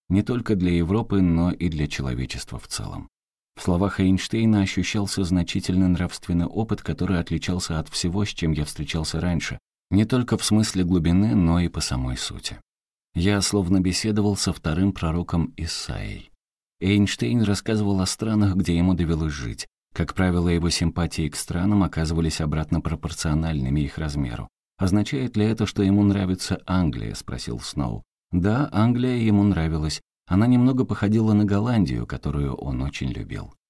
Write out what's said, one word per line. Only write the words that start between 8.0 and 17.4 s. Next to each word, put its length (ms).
с 60
чем 240
я 100
встречался 560
раньше, 400
не 140
только 320
в 80
смысле 400
глубины, 500
но 240
и 80
по 140
самой 340
сути. 420
Я 260
словно 400
беседовал 560
со 160
вторым 400
пророком 640
Исаией. 720
Эйнштейн 640